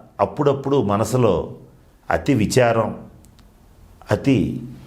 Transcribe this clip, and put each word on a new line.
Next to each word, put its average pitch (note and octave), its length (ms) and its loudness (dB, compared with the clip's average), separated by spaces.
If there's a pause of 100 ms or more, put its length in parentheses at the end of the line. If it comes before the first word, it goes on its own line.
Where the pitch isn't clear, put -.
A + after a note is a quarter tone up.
(200)
అప్పుడప్పుడు C#3 640 0
మనసులో G2+ 680 0 (580)
అతి E2+ 240 0
విచారం, A2+ 640 2 (1120)
అతి G#2+ 520 0 (240)